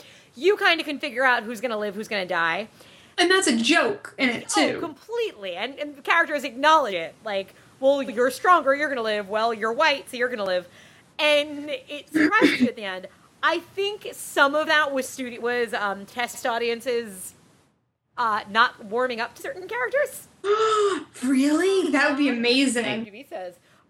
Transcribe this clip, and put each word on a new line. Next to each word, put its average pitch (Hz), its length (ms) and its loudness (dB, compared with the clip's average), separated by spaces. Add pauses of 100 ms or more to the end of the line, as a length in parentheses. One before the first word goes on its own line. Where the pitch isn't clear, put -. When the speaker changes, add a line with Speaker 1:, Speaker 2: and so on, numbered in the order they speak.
(360)
Speaker 1:
you 370 200 2
kinda 349 280 2
can 285 140 -6
figure 262 260 -2
out 247 180 2
who's 214 180 -8
gonna 233 180 -4
live, 208 160 -4
who's 208 140 -8
gonna 196 180 -4
die. 175 420 -2 (500)
Speaker 2:
And 359 120 4
that's 370 160 4
a 247 100 4
joke 233 600 0
in 262 120 2
it, - 260 -6
Speaker 1:
Oh, 302 160 4
Speaker 2:
too. - 80 -6
Speaker 1:
completely. 311 760 -8
And, 240 220 -8
and 294 180 -10
the 277 60 -20
characters 311 420 0
acknowledge 269 500 4
it. 165 200 -6 (100)
Like, 196 300 -6 (260)
"Well, 277 220 4
you're 240 280 0
stronger, 294 440 4
you're 294 140 -2
gonna 254 140 -4
live. 208 260 -2
Well, 220 240 0
you're 226 200 -2
white, 285 380 0
so 254 60 -10
you're 240 120 0
gonna 220 160 -6
live." 180 220 -2 (520)
And 294 520 0
it 285 420 -12
surprises 311 480 4
you 240 80 4
at - 80 -8
the 214 80 -10
end. 185 240 -8 (340)
I 330 180 2
think 403 520 -6
some 285 420 2
of 302 120 0
that 302 260 2
was 262 140 -2
studi-, 240 340 -10
was, 240 320 -2
um, 196 340 -4
test - 400 -6
audiences, 233 880 -4 (840)
uh, 220 220 0 (100)
not 226 340 2
warming 233 360 -2
up 240 160 -6
to - 60 -20
certain 370 260 -10
characters. 494 580 -2 (180)
Speaker 2:
<gasps> 415 640 2 (180)
Really? 302 680 2
That 285 200 4
would 277 80 -2
be 285 100 4
Speaker 1:
Uh-huh. 240 100 0
Speaker 2:
amazing. 240 460 2
Speaker 1:
I - 40 -4
M 220 160 -4
D 214 60 -16
B 226 180 -18
says. 185 260 -12 (360)